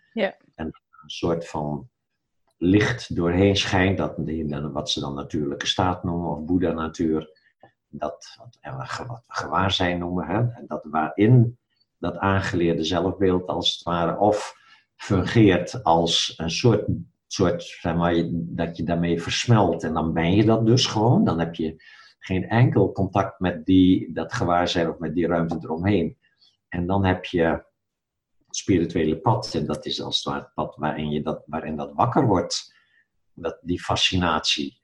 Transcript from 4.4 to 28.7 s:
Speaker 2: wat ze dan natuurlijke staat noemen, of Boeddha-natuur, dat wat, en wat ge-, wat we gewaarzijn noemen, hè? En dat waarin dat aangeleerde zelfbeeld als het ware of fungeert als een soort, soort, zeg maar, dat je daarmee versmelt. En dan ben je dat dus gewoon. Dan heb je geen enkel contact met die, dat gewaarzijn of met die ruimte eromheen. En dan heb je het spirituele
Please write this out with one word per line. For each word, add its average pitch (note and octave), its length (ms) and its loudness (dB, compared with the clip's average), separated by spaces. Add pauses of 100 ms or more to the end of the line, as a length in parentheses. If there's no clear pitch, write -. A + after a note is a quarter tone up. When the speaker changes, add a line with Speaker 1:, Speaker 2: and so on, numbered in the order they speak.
Speaker 2:
wat D2 160 -6
ze - 100 -4
dan C#2+ 140 -8
natuurlijke C#2+ 540 -6
staat F#2 360 0
noemen, E2+ 260 -4
of D2+ 160 -6
Boeddha-natuur, D#2+ 920 -2 (540)
dat - 460 -10
wat, - 240 -20
en C2+ 160 -12
wat C2 120 -12
ge-, - 160 -10
wat - 220 -14
we - 60 -20
gewaarzijn F2+ 680 0
noemen, F2 280 -4
hè? F#2 100 -2
En A#2+ 300 -2
dat - 220 -8
waarin G#2 680 4 (400)
dat E2+ 200 -6
aangeleerde F2 680 0
zelfbeeld F2+ 640 0
als E2 260 -2
het - 100 -12
ware E2+ 360 0
of G#2 360 0 (400)
fungeert G#2 880 2
als - 540 2
een E2 140 -6
soort, - 340 2 (420)
soort, F2 360 0
zeg - 320 -6
maar, E2+ 360 2
dat E2+ 460 -4
je F2+ 60 -6
daarmee E2+ 380 0
versmelt. G2+ 640 2
En D#2+ 100 -4
dan D#2+ 200 -2
ben E2+ 220 2
je G#2 100 4
dat A2+ 200 4
dus A#2 200 6
gewoon. B2 380 2
Dan - 160 2
heb E2+ 160 -4
je - 280 -6 (360)
geen F#2 300 -4
enkel A2+ 420 4
contact F#2+ 480 -2
met E2+ 260 -2
die, F#2 480 6
dat D#2+ 200 -6
gewaarzijn F2 560 2
of - 80 -8
met E2 180 -6
die E2+ 120 0
ruimte E2 340 0
eromheen. F2 560 -2 (500)
En F2 200 -4
dan G2 180 2
heb F2+ 200 0
je F2 180 -2
het - 1120 -8
spirituele E2 600 0